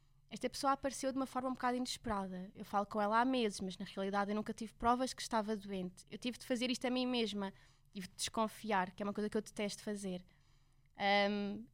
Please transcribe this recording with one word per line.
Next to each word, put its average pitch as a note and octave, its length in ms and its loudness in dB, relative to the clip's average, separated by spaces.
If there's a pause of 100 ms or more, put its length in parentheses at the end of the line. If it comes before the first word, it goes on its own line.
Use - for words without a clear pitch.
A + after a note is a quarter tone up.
(300)
esta B3 180 -4
pessoa C4+ 260 2
apareceu C4+ 360 -2
de B3+ 80 -2
uma C4+ 80 0
forma C4 220 -4
um C4 60 0
bocado B3 240 0
inesperada. G3 760 -4
Eu - 120 -12
falo G3+ 200 2
com G#3+ 140 0
ela G#3 200 4
há B3 40 6
meses, A#3+ 360 2
mas F#3 180 -4
na F#3+ 80 -8
realidade G3 440 0
eu G#3 60 0
nunca A3 160 -2
tive A3 220 -10
provas B3 400 4
que - 80 -8
estava A3 340 0
doente. F#3+ 540 -6
Eu G#3+ 80 -8
tive A#3+ 200 -4
de - 80 -16
fazer B3 240 2
isto C4 160 -2
a B3 40 2
mim B3+ 160 2
mesma, G3+ 460 0 (400)
tive F#3 160 -10
de - 80 -20
desconfiar, G#3+ 760 0
que - 100 -8
é - 20 0
uma G3+ 80 0
coisa G#3 160 -2
que G#3+ 80 -2
eu G#3+ 60 2
detesto - 400 -4
fazer." G3 400 -4 (760)
Ahm, G3+ 760 4